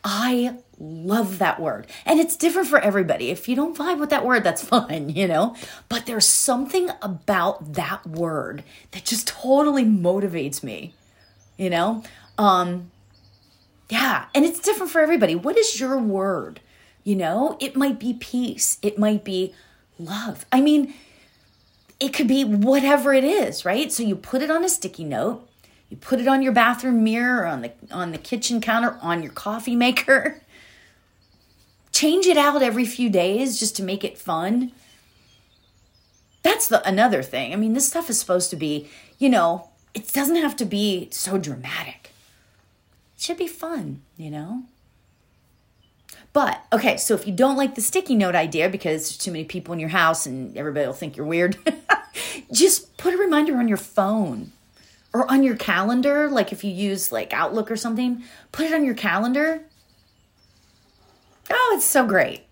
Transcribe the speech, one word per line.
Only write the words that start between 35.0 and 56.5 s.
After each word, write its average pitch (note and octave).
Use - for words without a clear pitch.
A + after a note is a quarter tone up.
That's G#4
the, -
another G3
thing. C3
I -
mean, A3
this C4+
stuff E4
is A#3
supposed F3+
to -
be, D3
you C4+
know, F3+
it -
doesn't C#4
have D#4+
to B3+
be G3+
so F#3+
dramatic. C#3
It -
should E4+
be F4
fun, G#3+
you D#3
know? E3+
But, -
okay, A3+
so -
if -
you G3+
don't C4
like C#4
the A3+
sticky -
note F#3
idea E3
because D#3+
there's -
too -
many D#3+
people E3+
in E3+
your D#3+
house E3
and C3
everybody D3
will B2+
think D3
you're C#3+
weird, E3+
<laughs> -
just -
put F4+
a -
reminder D#4
on A#3+
your G#3
phone F#3+
or A#3+
on C4+
your B3+
calendar. B3
Like, B3